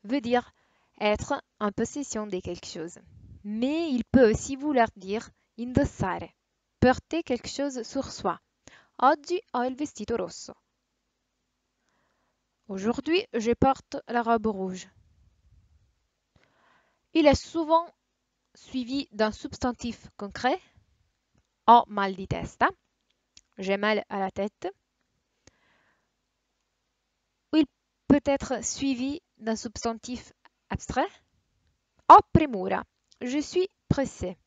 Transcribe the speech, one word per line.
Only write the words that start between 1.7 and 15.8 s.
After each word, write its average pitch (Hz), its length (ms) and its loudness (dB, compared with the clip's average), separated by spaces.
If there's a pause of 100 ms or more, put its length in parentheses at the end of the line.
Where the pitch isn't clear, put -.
possession 226 560 -6
de 185 140 -6
quelque 175 260 -12
chose, 170 340 -12 (440)
mais 269 480 -2
il 240 120 -2
peut 247 240 6
aussi 269 280 -2
vouloir 262 400 0
dire 196 340 -8 (280)
indossare, 220 760 -4 (460)
porter 254 420 2
quelque - 260 -6
chose 269 340 -6
sur - 280 -8
soi. - 280 -4 (640)
Oggi 302 380 2 (120)
ho 247 120 -2
il 262 100 -4
vestito 240 420 -6
rosso. - 380 -10 (2250)
Aujourd'hui, 240 640 -2
je 233 220 -2
porte 269 440 0 (100)
la 240 140 -2
robe 226 240 0
rouge. 190 420 -6 (2250)